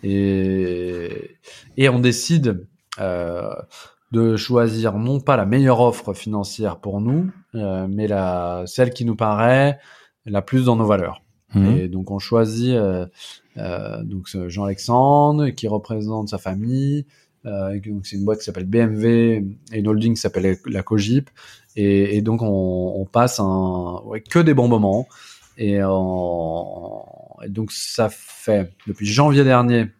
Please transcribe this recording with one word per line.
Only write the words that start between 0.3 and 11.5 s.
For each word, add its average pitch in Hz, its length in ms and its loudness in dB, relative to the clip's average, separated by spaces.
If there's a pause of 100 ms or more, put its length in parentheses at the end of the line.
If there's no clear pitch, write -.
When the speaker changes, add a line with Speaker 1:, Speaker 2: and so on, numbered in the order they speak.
Speaker 1:
et 131 120 6
on 123 100 2
décide, 123 680 2 (320)
euh, 87 540 -4 (580)
de 113 240 4
choisir 110 600 0
non 127 220 -2
pas 135 180 2
la 101 80 0
meilleure 127 340 4
offre 120 340 0
financière 104 680 -6
pour 101 220 -6
nous, 156 300 0 (240)
euh, 95 340 -4
mais 104 180 -2
la, 90 580 -2
celle 123 260 0
qui 123 140 -6
nous 113 100 0
paraît 123 640 2 (460)
la 101 160 -2
plus 127 240 0
dans 120 100 4
nos 113 100 2
valeurs. 95 380 0 (300)